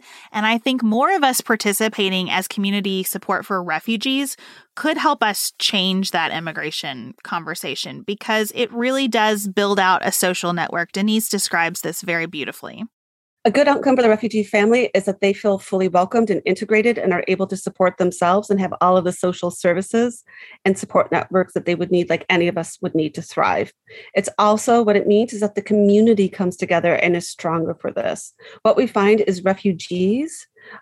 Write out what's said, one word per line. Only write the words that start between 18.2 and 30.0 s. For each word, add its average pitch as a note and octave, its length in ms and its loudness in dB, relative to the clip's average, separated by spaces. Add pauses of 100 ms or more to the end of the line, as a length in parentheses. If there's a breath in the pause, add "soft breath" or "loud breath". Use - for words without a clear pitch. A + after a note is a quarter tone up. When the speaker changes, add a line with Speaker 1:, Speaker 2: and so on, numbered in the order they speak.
Speaker 2:
and G3 80 2
have F#3 120 -2 (100)
all F3+ 160 6
of F3+ 60 2
the F3+ 80 -2
social F3+ 380 -4
services G3 760 0 (400 loud breath)
and F#3+ 140 2
support - 340 0
networks F3+ 420 0
that - 120 -4
they F3 80 2
would F3 160 -2
need, F3 180 2
like E3 220 -2
any F3 180 2
of F3 80 -2
us - 280 -6
would F3+ 100 -4
need D#3 220 -2
to E3 80 -8
thrive. - 500 -2 (400 loud breath)
It's G3+ 240 0
also, A3 460 4
what G#3 120 4
it - 120 0
means G#3+ 260 4
is G#3 60 -8
that G#3 160 -2
the G#3 80 -4
community G#3 640 4
comes F3+ 260 -4
together E3+ 380 2
and F3 220 2
is E3+ 120 -4
stronger E3 460 -4
for - 180 -8
this. - 400 -6 (300 loud breath)
What - 160 4
we B3+ 80 4
find G#3+ 360 4
is F#3 220 -2
refugees F#3+ 1000 -2 (360 loud breath)